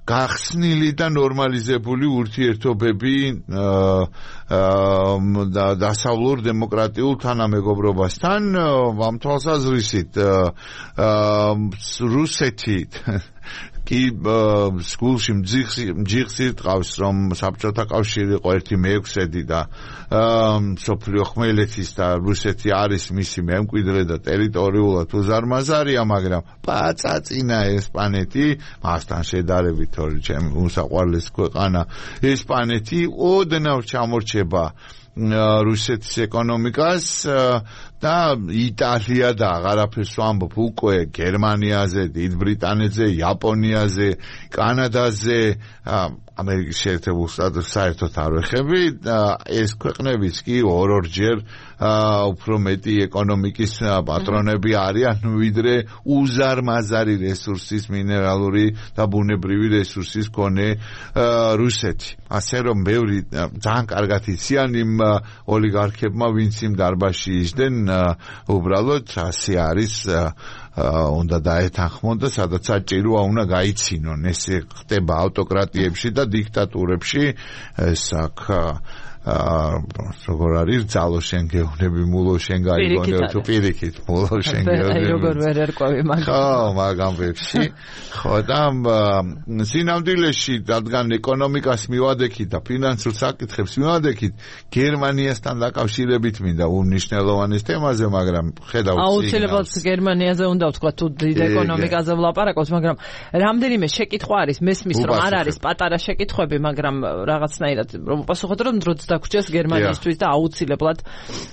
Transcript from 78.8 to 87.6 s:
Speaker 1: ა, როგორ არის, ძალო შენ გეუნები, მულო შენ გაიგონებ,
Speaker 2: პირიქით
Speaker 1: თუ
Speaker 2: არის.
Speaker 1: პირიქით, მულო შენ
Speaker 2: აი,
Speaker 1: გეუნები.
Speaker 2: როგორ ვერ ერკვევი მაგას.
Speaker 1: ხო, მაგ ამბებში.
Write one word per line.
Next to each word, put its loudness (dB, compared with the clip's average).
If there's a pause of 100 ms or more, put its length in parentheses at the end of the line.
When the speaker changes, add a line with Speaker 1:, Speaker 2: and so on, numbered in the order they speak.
Speaker 1:
ა, 0 (400)
როგორ 0
არის, 2
ძალო 0
შენ -2
გეუნები, 0
მულო 2
შენ -2
გაიგონებ, 2
Speaker 2:
პირიქით 0
Speaker 1:
თუ -2
Speaker 2:
არის. -4
Speaker 1:
პირიქით, 0
მულო 0
შენ -2
Speaker 2:
აი, 2
Speaker 1:
გეუნები. 2
Speaker 2:
როგორ 0
ვერ 0
ერკვევი 0
მაგას. 0
Speaker 1:
ხო, 2 (240)
მაგ 0
ამბებში. -2 (460)